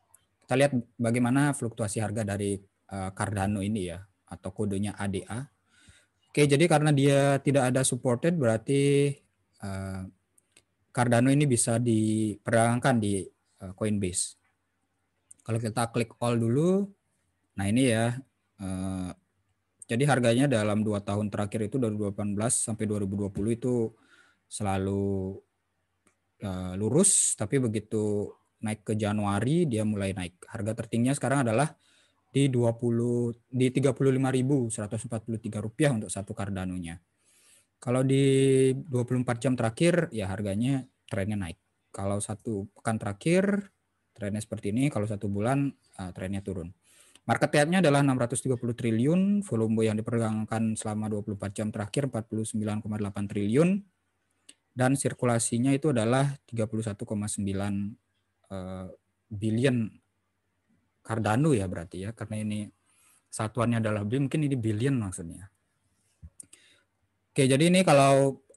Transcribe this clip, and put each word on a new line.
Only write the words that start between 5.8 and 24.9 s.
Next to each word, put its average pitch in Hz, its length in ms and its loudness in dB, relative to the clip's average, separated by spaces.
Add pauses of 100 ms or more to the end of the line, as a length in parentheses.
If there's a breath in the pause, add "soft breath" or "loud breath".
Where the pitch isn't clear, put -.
Oke, - 160 4
jadi 147 240 4
karena 151 240 4
dia 139 480 4
tidak 131 320 2
ada 131 160 2
supported, 131 480 0
berarti, 139 720 2 (560)
eh, 95 380 -8 (920)
Cardano 120 400 4
ini 147 160 4
bisa 117 320 2
diperdagangkan 113 1200 2
di, 101 240 0 (400)
eh, 92 80 -12
Coinbase. 101 640 -2 (1040)
Kalau 113 160 -4
kita 113 320 -2
klik 117 320 -2
all 120 160 0
dulu, 170 560 2 (640)
nah 98 80 -4
ini 123 240 4
ya, 117 320 0 (420)
eh, 95 480 -6 (800)
jadi 123 160 0
harganya 123 400 4
dalam 107 400 2
dua 104 160 -2
tahun 104 260 -2
terakhir 104 380 -4
itu 101 160 -4
dari 107 160 -2
dua 101 160 -2
ribu - 0 -
delapan 104 240 -4
belas 117 160 0
sampai 110 320 -4
dua 104 160 -2
ribu 98 160 -4
dua 98 160 -4
puluh 113 240 -2
itu 120 320 0 (560 soft breath)
selalu, 98 880 -2 (1040)